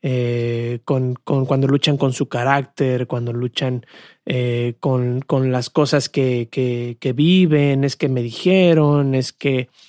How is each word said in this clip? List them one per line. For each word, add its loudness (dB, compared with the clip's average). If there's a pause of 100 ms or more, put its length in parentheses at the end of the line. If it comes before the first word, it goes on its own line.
Eh, -4
con, -2
con -2
cuando 0
luchan 2
con 0
su -4
carácter, -2
cuando -6
luchan, -4 (400)
eh, -2
con, -2
con 0
las -4
cosas 0
que, 0
que, -4
que -4
viven, 4
es -2
que -2
me 0
dijeron, 2
es -2
que -4 (180)